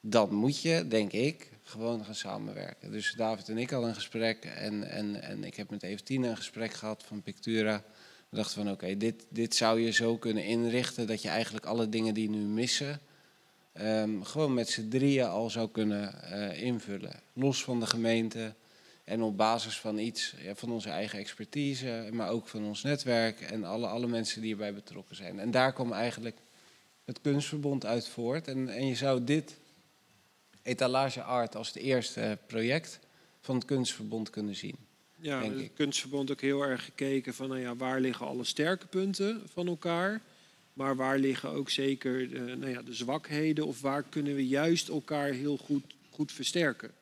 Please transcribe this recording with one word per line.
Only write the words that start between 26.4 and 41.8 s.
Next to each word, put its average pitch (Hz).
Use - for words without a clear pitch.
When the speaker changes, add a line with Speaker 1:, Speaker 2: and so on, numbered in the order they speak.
Speaker 1:
het -
Kunstverbond 143
uit 117
voort. 131
En, 131
en 120
je 131
zou 127
dit 151
etalage 127
art 120
als 113
het -
eerste 110
project 120
van -
het 123
Kunstverbond 113
kunnen 104
zien, -
Speaker 2:
Ja, 143
Speaker 1:
denk 117
Speaker 2:
het 135
Speaker 1:
ik. 165
Speaker 2:
Kunstverbond 139
ook 139
heel 139
erg 131
gekeken 135
van, 135
nou 131
ja, 120
waar 131
liggen 127
alle 123
sterke 170
punten 196
van 175
elkaar, 175
maar 135
waar 135
liggen 135
ook 139
zeker 131